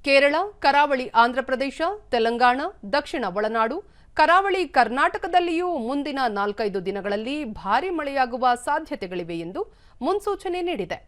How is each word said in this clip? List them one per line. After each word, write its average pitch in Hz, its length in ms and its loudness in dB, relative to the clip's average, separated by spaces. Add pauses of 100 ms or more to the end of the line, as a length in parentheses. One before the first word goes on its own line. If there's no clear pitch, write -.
ಕೇರಳ, 277 300 6 (240)
ಕರಾವಳಿ 277 500 2
ಆಂಧ್ರಪ್ರದೇಶ, 254 720 2 (300)
ತೆಲಂಗಾಣ, 240 500 4 (320)
ದಕ್ಷಿಣ 294 320 -2 (120)
ಒಳನಾಡು, 226 400 0 (400)
ಕರಾವಳಿ 359 520 4
ಕರ್ನಾಟಕದಲ್ಲಿಯೂ 330 1080 0
ಮುಂದಿನ 277 400 -4 (100)
ನಾಲ್ಕೈದು 202 580 -2
ದಿನಗಳಲ್ಲಿ 208 580 -4
ಭಾರಿ 220 460 -2
ಮಳೆಯಾಗುವ 262 640 0
ಸಾಧ್ಯತೆಗಳಿವೆ 202 840 -6
ಎಂದು 175 220 -8 (420)
ಮುನ್ಸೂಚನೆ 370 600 -2
ನೀಡಿದೆ. 202 460 -4